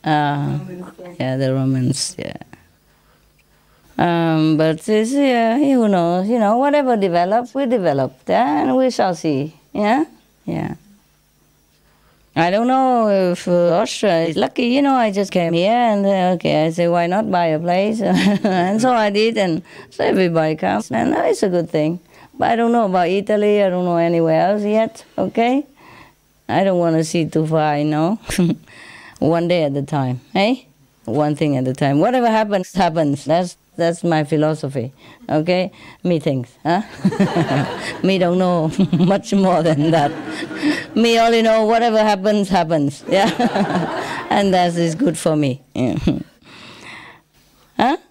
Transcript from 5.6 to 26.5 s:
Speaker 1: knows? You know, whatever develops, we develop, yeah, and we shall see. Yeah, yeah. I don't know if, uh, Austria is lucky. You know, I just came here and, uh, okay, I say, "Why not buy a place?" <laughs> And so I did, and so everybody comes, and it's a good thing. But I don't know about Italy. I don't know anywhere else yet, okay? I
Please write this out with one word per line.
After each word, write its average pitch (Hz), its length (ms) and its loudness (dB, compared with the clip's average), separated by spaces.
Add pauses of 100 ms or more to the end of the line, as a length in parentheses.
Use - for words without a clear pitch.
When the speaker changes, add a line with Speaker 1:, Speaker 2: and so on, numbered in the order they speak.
Speaker 1:
knows? 180 420 0
You 240 120 0
know, 214 160 2
whatever 277 400 2
develops, 180 580 0
we 269 120 -2
develop, 156 460 0 (140)
yeah, 269 380 0
and 254 120 0
we 262 140 2
shall 190 240 0
see. 151 400 -4 (180)
Yeah, 220 340 0 (380)
yeah. 165 300 -6 (1600)
I 170 160 2
don't 226 160 0
know 254 420 2 (240)
if, - 140 -6
uh, 175 360 2
Austria 170 420 0
is 165 140 -2
lucky. 254 300 -2
You 254 140 2
know, 277 120 2
I 226 180 2
just 196 180 -2
came 170 220 0
here 175 180 2
and, 226 360 2
uh, 185 280 2
okay, 156 320 0
I 165 40 0
say, 170 180 0
"Why 170 180 2
not 208 240 -2
buy 175 220 2
a 151 80 0
place?" 196 400 0
<laughs> 190 420 2
And 190 380 0
so 254 100 2
I 220 200 2
did, 220 260 0
and 180 260 -2 (280)
so - 120 -6
everybody 165 540 2
comes, 190 340 -4
and 233 240 0
it's - 300 0
a 190 60 0
good 175 180 -2
thing. 160 320 -2 (380)
But - 140 0
I 233 40 0
don't 233 160 0
know 233 140 2
about 180 220 0
Italy. 208 540 0
I 196 60 2
don't 180 160 -2
know 175 140 0
anywhere 165 420 2 (100)
else 208 140 0
yet, 220 400 -2 (140)
okay? 240 480 0 (840)
I 165 160 0